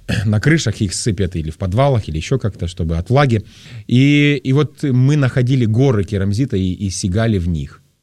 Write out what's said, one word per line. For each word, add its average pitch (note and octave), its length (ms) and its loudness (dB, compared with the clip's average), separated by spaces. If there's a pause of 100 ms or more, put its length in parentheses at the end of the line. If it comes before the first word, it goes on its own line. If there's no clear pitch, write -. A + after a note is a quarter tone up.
<clears throat> G2+ 160 -2
на G#2+ 160 2
крышах C#3+ 400 0
их G2 140 -2
сыпят F#2 420 -4
или D#2+ 140 -4
в - 80 -14
подвалах, A2+ 500 0
или D2+ 80 -6
ещё A#2+ 220 -2
как-то, - 300 -4
чтобы E2 280 -4
от E2+ 140 -4
влаги. B2 320 2 (440)
И, C#3+ 560 4
и C3 120 -2
вот C#3+ 280 -2
мы C3+ 340 2
находили B2+ 500 2
горы A2 380 2
керамзита G2+ 520 -2
и, F#2 160 0
и G2 180 -4
сигали G#2 480 0
в F2 100 -2
них. D2+ 340 -6 (200)